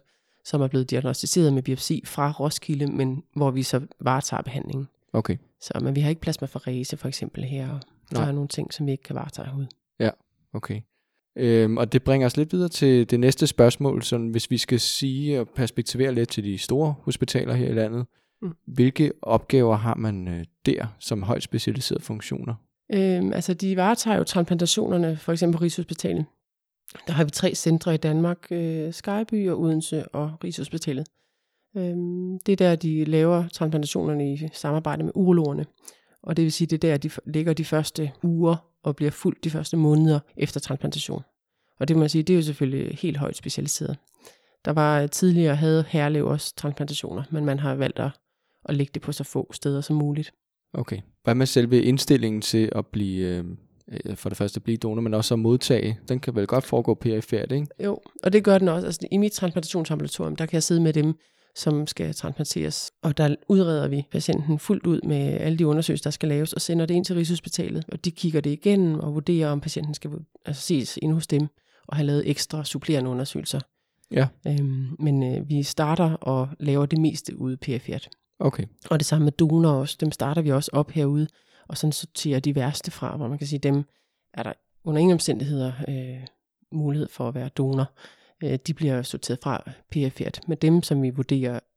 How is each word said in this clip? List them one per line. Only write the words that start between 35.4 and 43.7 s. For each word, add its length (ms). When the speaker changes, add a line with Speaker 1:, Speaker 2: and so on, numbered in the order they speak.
Speaker 1:
Og 140
det 60
vil 80
sige, 160
det 160
er 80
der, 60
de 100
f-, 180
ligger 280
de 120
første 460
uger 320
og 120
bliver 160
fulgt 320
de 60
første 280
måneder 420
efter 220
transplantation. 640
Og 80
det 80
må 80
jeg 80
sige, 120
det 100
er 40
jo 60
selvfølgelig 580
helt 160
højt 200
specialiseret. 600